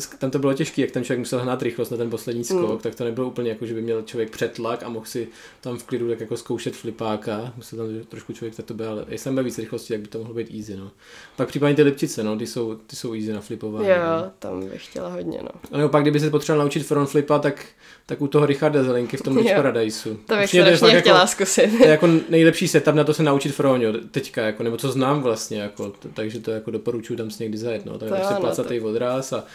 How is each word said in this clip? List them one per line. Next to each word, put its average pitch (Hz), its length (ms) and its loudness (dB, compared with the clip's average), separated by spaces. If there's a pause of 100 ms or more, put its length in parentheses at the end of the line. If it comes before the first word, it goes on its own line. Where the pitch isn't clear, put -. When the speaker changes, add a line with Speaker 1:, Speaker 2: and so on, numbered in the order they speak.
(180)
Speaker 1:
tam 131 120 -2
to 143 80 -2
bylo 135 160 2
těžký, 147 260 -2
jak 123 100 2
ten 123 140 -4
člověk 123 140 -2
musel 123 220 -4
hnát 127 220 -2
rychlost 120 280 -4
na 123 60 -4
ten 117 140 -4
poslední 120 340 -6
skok, 175 260 0
Speaker 2:
Hmm. 110 80 -2
Speaker 1:
tak 110 160 -6
to 127 100 -6
nebylo 120 220 -2
úplně 123 240 -4
jako, 110 160 -8
že 117 80 -6
by 113 80 -6
měl 113 200 -2
člověk 110 280 -4
přetlak 117 520 -4
a 117 60 -10
mohl 110 180 -10
si 113 220 -8 (320)
tam 123 180 -8
v - 60 -14
klidu 117 240 -4
tak 113 120 -4
jako 113 160 -6
zkoušet 117 400 -6
flipáka. 110 800 -6
Musel 113 220 -14
tam 113 80 -6 (220)
trošku - 240 -14
člověk, 110 240 -10
tak 113 100 -12
to 120 80 -10
bylo, 110 160 -6
ale 104 180 -6
jestli - 160 -10
tam 135 100 -2
bude 131 100 0
víc 117 140 -6
rychlosti, 113 360 -8
tak 107 60 -4
by 104 80 -14
to 113 100 -10
mohlo 113 160 -12
být 113 240 -8
easy, 107 180 -10
no. 98 140 -14 (460)
Pak 127 120 -2
případně 143 280 2
ty 147 60 6
Lipčice, 143 400 2
no, 107 160 -2
ty 117 80 -6
jsou, 113 280 -6
ty - 220 -16
jsou 117 180 -8
easy 107 180 -4
na 104 80 -6
flipování, 110 480 -6
Speaker 2:
Jo, 190 60 6 (300)
Speaker 1:
no. 190 140 -10
Speaker 2:
tam 190 300 -8
bych - 160 -14
chtěla - 240 -10
hodně, 180 340 -8
no. - 60 -10 (240)
Speaker 1:
A - 40 -4
nebo 147 120 2
pak, 147 140 4
kdyby 147 180 4
se 151 100 2
potřeboval 147 340 2
naučit 143 220 -2
front 143 240 2
flipa, 147 280 2
tak, 143 260 -2 (420)
tak - 160 -6
u 143 60 -2
toho 147 240 4
Richarda 147 300 2
Zelenky 123 340 0
v 127 60 -8
tom 135 120 0
Beach 226 140 6
Speaker 2:
Jo. 196 80 6
Speaker 1:
Paradiseu. 113 580 0 (120)
Speaker 2:
To 226 80 0
bych 202 100 2
Speaker 1:
Upřímně, 180 200 6
to 190 60 10
je 170 60 8
Speaker 2:
strašně - 20 2
Speaker 1:
fakt 165 160 8
jako, 175 60 8
Speaker 2:
chtěla 185 260 8
zkusit. 202 520 2
Speaker 1:
to 240 60 10
je 160 60 10
jako 156 180 6 (200)
nejlepší 165 400 6
setup 147 260 4
na 151 100 4
to 151 100 2
se 165 80 0
naučit 139 320 2
froňo 127 380 2 (180)
teďka, 131 320 -4
jako, 107 200 -2
nebo 117 140 -2
co 135 160 -2
znám 135 300 2
vlastně, 110 380 -2
jako, 101 300 -8
t-, - 240 -16
takže 110 260 -6
to 110 100 -6
jako 110 200 -6
doporučuju 113 460 -4
tam 110 140 -6
si 107 120 -10
někdy 107 160 -6
zajet, 110 280 -6
no. - 120 -10
To 113 60 -10
je 110 60 -6
Speaker 2:
To 98 60 0
Speaker 1:
prostě 190 180 0
Speaker 2:
ano, 196 60 -2
Speaker 1:
placatý 127 400 -2
Speaker 2:
to 110 60 -6
Speaker 1:
odraz 123 460 -2
a 113 120 -6 (100)